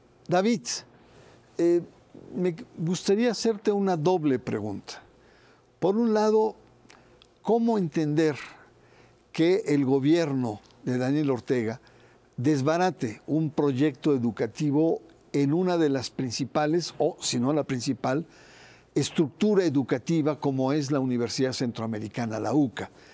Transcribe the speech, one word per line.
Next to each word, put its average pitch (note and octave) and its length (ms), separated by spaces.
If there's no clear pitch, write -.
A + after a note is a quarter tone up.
David, F#3+ 360
eh, E3+ 220
me F3 220
gustaría G3 540
hacerte G#3+ 420
una G3 240
doble D3+ 420
pregunta. G#2 640
Por G3 180
un A#3 160
lado, G#3+ 440
¿cómo A3+ 360
entender D#3 560
que F3 360
el C#3+ 180
gobierno C3+ 760
de B2+ 160
Daniel C#3 320
Ortega A#2+ 500
desbarate D3 920
un D#3 240
proyecto C#3+ 640
educativo C3+ 880
en C#3 200
una F3+ 240
de D#3+ 120
las C3+ 220
principales, D3+ 880
o D#3 220
si - 200
no B2+ 120
la D3 120
principal, C3+ 600
estructura F3+ 720
educativa C#3+ 760
como C3 340
es C#3+ 180
la C#3+ 100
Universidad B2+ 520
Centroamericana, A2+ 880
la G#2+ 140
uca. C#3 360